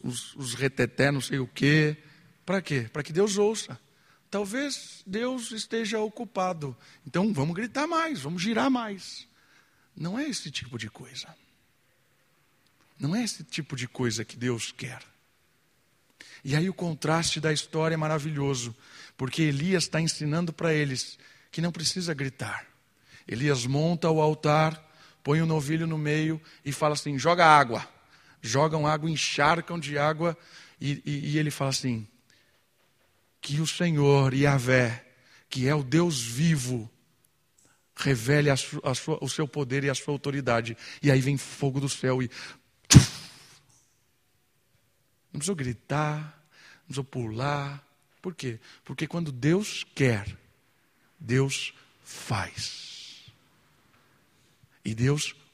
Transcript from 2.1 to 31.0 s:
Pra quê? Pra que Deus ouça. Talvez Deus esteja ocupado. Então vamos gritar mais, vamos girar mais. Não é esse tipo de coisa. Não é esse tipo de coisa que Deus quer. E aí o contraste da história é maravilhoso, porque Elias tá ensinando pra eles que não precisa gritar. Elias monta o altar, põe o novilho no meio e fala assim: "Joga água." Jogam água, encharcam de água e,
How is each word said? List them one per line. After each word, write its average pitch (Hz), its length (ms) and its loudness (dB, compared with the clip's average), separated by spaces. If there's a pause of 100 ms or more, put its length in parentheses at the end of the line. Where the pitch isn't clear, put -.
Pra 185 160 0
quê? 120 300 -4
Pra 147 120 -6
que 156 100 -10
Deus 196 240 2
ouça. 208 420 0 (520)
Talvez 226 760 -6
Deus 233 460 -4
esteja 220 480 -4
ocupado. 185 760 -4 (300)
Então 190 280 2
vamos 151 220 0
gritar 247 320 -4
mais, 320 340 -2
vamos 165 200 -6
girar 233 300 2
mais. 214 560 -4 (680)
Não 175 220 -6
é 302 100 -4
esse 190 220 -6
tipo 123 280 -10
de 107 120 -8
coisa. - 380 -16 (1700)
Não 147 160 -2
é 247 80 -2
esse 180 200 -8
tipo - 320 -8
de 123 120 -6
coisa 113 380 -4
que - 100 -18
Deus 120 360 -4
quer. - 320 -14 (1400)
E 139 120 0
aí 170 120 4
o 190 60 -2
contraste 160 640 0
da 156 140 2
história 160 400 0
é 160 40 0
maravilhoso, 139 800 -2 (400)
porque 131 280 -2
Elias 156 440 2
tá 160 140 0
ensinando 160 500 -2
pra 160 220 0
eles 143 440 -2 (340)
que 160 100 -6
não 170 100 0
precisa 170 420 -4
gritar. 131 520 -8 (640)
Elias 127 380 0
monta 160 440 2
o 156 120 4
altar, 156 600 2 (420)
põe 151 180 4
o 165 40 4
novilho 160 400 0
no 160 120 -2
meio 156 440 0 (220)
e 143 80 -6
fala 151 220 2
assim: 143 260 -4
"Joga 170 260 6
água." 139 420 8 (540)
Jogam 147 460 2
água, 156 220 0
encharcam 165 720 0
de 143 180 -6
água 156 400 0 (420)
e, 139 260 -4